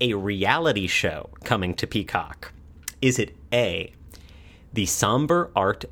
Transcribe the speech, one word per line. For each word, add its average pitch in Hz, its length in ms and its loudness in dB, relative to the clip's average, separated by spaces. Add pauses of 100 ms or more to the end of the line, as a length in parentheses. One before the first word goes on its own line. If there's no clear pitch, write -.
a 120 140 2
reality 101 720 2
show - 420 -2 (140)
coming 92 300 0
to - 120 -4
Peacock? - 640 -4 (500)
Is 127 160 2
it - 180 -2 (160)
A, 92 400 0 (800)
The 101 140 0
Somber 151 680 2
Art 98 380 2